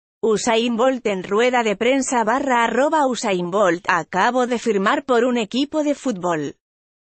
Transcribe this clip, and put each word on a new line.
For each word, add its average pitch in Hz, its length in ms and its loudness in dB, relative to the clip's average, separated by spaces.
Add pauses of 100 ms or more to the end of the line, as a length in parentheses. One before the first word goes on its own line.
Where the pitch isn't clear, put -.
(200)
Usain 226 560 0
Bolt 254 300 0
en 190 160 -2
rueda 240 400 0
de 208 140 0
prensa 254 480 0
barra 247 400 2
arroba 269 420 2
Usain 196 440 -2
Bolt, 185 380 0
"Acabo 208 580 0
de 240 120 -4
firmar 226 460 0
por 240 200 2
un 247 140 0
equipo 277 460 -2
de 294 100 0
fútbol". 170 600 -4 (500)